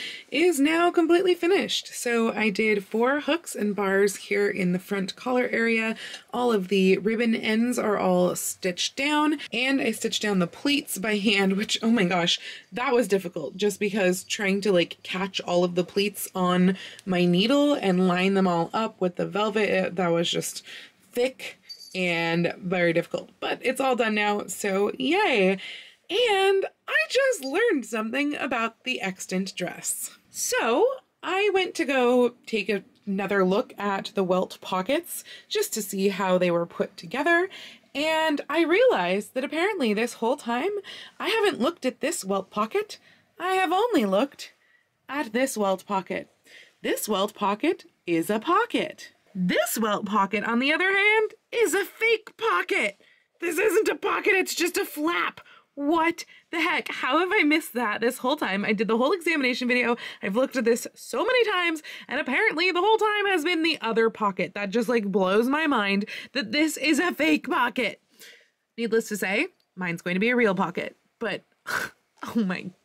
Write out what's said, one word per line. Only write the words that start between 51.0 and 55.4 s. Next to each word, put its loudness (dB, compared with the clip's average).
is 2
a 0
fake -2
pocket. -2
This -2
isn't 4
a 0
pocket, 0
it's 0
just -2
a 0
flap. -4